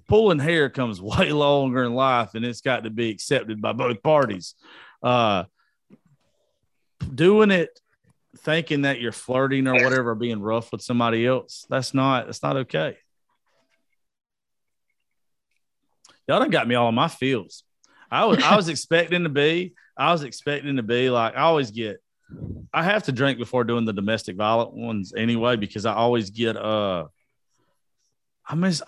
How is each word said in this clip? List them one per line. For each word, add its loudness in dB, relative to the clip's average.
pulling 6
hair 2
comes -4
<laughs> -
way 0
longer 2
in -2
life, 0
and -4
it's -8
got -2
to -8
be -2
accepted -4
by -4
both -4
parties. 0
Uh, 2
doing 6
it 0
thinking -2
that 0
you're -4
flirting 0
or 2
whatever, 2
being -4
rough -2
with -8
somebody 0
else, -4
that's -2
not, 0
that's -10
not -2
okay. -4
Y'all 2
done 2
got 2
me 2
all 4
in 0
my 2
feels. -4
I 2
was, 4
I 6
was 2
<laughs> -6
expecting 0
to -2
be, 0
I 2
was 0
expecting -6
to -2
be 0
like, 0
I -2
always 2
get, -8
I 0
have 0
to -4
drink 0
before -2
doing 0
the -2
domestic -4
violent 0
ones -8
anyway, 0
because -6
I 0
always 2
get, -4
uh, -2
I -6
miss, 0